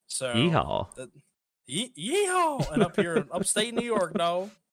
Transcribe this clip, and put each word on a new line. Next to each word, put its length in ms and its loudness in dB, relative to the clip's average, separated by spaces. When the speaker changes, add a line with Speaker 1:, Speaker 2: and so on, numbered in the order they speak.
Speaker 1:
So 500 0
Speaker 2:
Yeehaw. 380 0
Speaker 1:
the, 160 -14
ye-, 300 -6
yeehaw! 760 0
And 100 4
up 140 0
here 200 2
in 120 -2
Speaker 2:
<laughs> 20 -12
Speaker 1:
upstate 420 0
New 120 -2
York, 320 0
though. 400 0